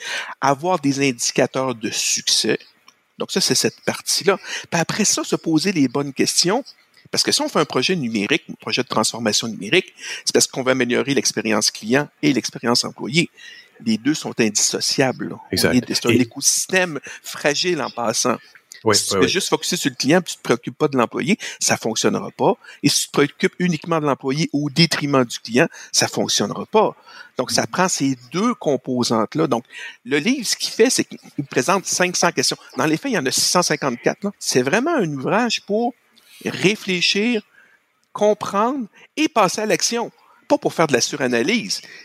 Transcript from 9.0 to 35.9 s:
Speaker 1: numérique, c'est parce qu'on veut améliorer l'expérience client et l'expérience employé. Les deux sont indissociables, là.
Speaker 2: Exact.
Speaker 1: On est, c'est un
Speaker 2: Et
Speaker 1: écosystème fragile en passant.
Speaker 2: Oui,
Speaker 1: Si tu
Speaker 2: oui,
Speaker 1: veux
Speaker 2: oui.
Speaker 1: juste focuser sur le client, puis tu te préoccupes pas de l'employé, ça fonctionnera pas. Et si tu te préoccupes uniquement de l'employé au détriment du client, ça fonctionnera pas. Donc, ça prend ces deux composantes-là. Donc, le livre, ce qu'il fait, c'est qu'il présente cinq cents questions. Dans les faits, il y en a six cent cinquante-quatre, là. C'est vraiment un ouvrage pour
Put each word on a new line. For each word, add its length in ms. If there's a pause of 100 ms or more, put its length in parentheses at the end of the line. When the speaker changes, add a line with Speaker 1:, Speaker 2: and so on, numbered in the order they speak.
Speaker 1:
numérique, 460 (300)
c'est 80
parce 140
qu'on 160
veut 100
améliorer 420
l'expérience 560
client 380 (140)
et 100
l'expérience 520
employé. 460 (540)
Les 140
deux 160
sont 260
indissociables, 880
là. 80 (160)
Speaker 2:
Exact. 180
Speaker 1:
On 40
est, 200
c'est 120
un 40
Speaker 2:
Et 120
Speaker 1:
écosystème 760 (240)
fragile 600
en 80
passant. 480 (460)
Speaker 2:
Oui, 100
Speaker 1:
Si 120
tu 80
Speaker 2:
oui, 60
Speaker 1:
veux 60
Speaker 2:
oui. 60
Speaker 1:
juste 160
focuser 280
sur 140
le 60
client, 240
puis 140
tu 40
te 40
préoccupes 360
pas 80
de 100
l'employé, 420 (200)
ça 180
fonctionnera 540
pas. 240 (280)
Et 60
si 120
tu 80
te 40
préoccupes 460
uniquement 420
de 60
l'employé 460
au 180
détriment 540
du 160
client, 260 (260)
ça 140
fonctionnera 600
pas. 280 (420)
Donc, 140
ça 160
prend 220
ces 280 (160)
deux 220
composantes-là. 920
Donc, 160 (400)
le 140
livre, 280
ce 100
qu'il 160
fait, 160
c'est 160
qu'il 140 (320)
présente 360
cinq 300
cents 140
questions. 260 (200)
Dans 100
les 100
faits, 140
il 40
y 40
en 80
a 40
six 100
cent 220
cinquante-quatre, 600
là. 140
C'est 240
vraiment 320
un 140
ouvrage 540
pour 300 (520)